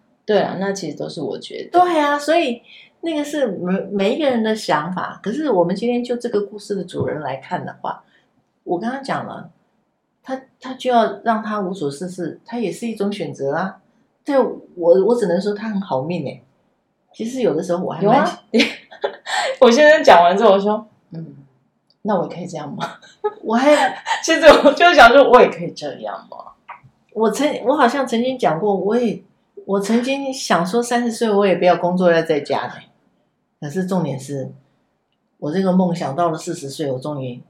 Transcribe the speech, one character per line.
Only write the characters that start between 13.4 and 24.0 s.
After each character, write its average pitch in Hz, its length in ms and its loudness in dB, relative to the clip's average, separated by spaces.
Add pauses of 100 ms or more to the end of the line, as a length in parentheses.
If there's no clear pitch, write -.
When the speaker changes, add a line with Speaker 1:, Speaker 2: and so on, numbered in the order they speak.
Speaker 2:
啊。 190 260 -6 (420)
对， 285 140 0
我， 190 680 2
我 240 100 2
只 226 100 0
能 180 160 0
说 208 120 -4
他 220 160 -8
很 196 120 -4
好 139 220 -4
命 160 220 -6
欸。 - 180 -14 (680)
其 - 140 -10
实 254 160 -6
有 165 140 2
的 190 80 -4
时 180 120 -2
候 180 80 -4
我 - 80 -6
还 165 120 -4
蛮 214 140 6
Speaker 1:
有 294 40 4
啊。 339 200 -4 (100)
<laughs> - 1080 -4
我 240 100 10
先 294 180 8
生 311 140 6
讲 185 180 10
完 175 160 4
之 214 60 2
后， 214 80 8
我 196 80 4
说 208 280 -2 (220)
，“嗯， 156 280 -16 (640)
那 202 120 0
我 165 120 -2
可 - 120 -12
以 180 60 -10
这 - 100 -12
样 147 160 -10
吗？” - 260 -8 (440)
Speaker 2:
我 220 140 0
还 277 180 4 (280)